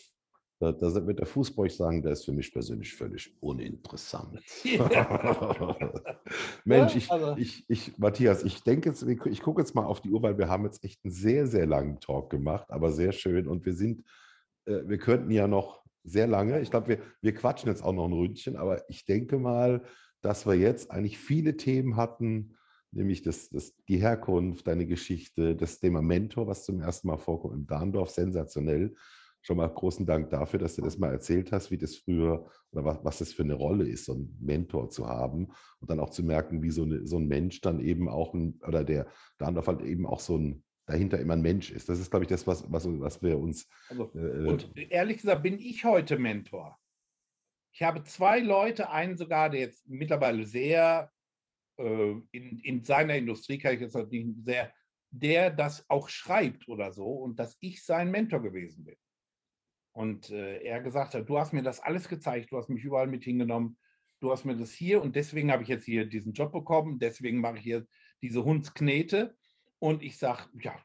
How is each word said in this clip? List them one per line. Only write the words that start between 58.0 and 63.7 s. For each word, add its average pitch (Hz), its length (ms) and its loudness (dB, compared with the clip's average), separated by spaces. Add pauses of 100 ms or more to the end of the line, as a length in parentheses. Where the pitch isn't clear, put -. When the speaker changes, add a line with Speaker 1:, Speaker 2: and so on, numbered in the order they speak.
Speaker 2:
Mentor 202 320 -2
gewesen 87 420 -10
bin. 78 120 -20 (960)
Und, 110 360 -8
äh, 101 300 -8
er 117 240 -8
gesagt 135 320 -4
hat, 107 120 -6
"Du 147 120 0
hast 147 160 -2
mir 135 80 -2
das 127 180 -4
alles 180 260 -4
gezeigt, 123 460 -8
du 131 60 -4
hast 120 100 -8
mich 120 160 -6
überall 135 220 0
mit 131 180 -6
hingenommen, 117 540 -2 (420)